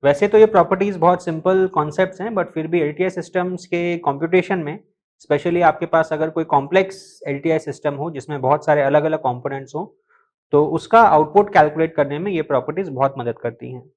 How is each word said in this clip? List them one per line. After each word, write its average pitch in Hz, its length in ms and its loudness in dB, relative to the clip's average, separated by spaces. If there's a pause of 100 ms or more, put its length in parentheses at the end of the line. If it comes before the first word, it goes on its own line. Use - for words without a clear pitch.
वैसे 143 240 2
तो 208 100 2
ये 220 80 10
प्रॉपर्टीज 196 520 0
बहुत 175 280 2
सिंपल 185 420 0
कॉन्सेप्ट्स 180 540 -2
हैं, 220 100 -6
but 190 140 -2
फिर 156 220 -8
भी 170 140 0
एलटीआई 156 280 -2
सिस्टम्स 180 560 -6
के 175 320 -4
कंप्यूटेशन 170 640 -2
में, 147 240 -10 (380)
especially 175 420 0
आपके 160 220 2
पास 160 280 0
अगर 156 160 -2
कोई 165 140 -4
कॉम्प्लेक्स 175 840 -2
एलटीआई 156 320 -2
सिस्टम 143 340 -6
हो 143 180 -8
जिसमें 139 300 -8
बहुत 143 240 0
सारे 147 160 2
अलग-अलग 151 380 0
कंपोनेंट्स 135 560 -6
हों, - 300 -12 (460)
तो 147 140 4
उसका 165 360 2
आउटपुट 175 520 4
कैलकुलेट 160 420 2
करने 143 240 -2
में 196 120 -6
ये 165 100 -4
प्रॉपर्टीज 151 480 -4
बहुत 135 280 -2
मदद 117 220 -8
करती 120 320 -10
हैं। 127 260 -18